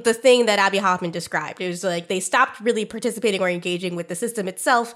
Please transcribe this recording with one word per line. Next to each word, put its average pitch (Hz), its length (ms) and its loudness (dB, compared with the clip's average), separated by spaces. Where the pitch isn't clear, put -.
the 226 100 4
thing 240 320 6
that 208 140 4
Abby 196 180 2
Hoffman 185 340 0
described. 165 480 -6
It 180 80 -4
was 175 160 -6
like 175 240 -4
they 190 140 -2
stopped 254 400 2
really 214 240 0
participating 214 560 -2
or 180 80 2
engaging 175 460 -4
with 170 140 -8
the 175 60 -6
system 226 320 -6
itself 233 480 0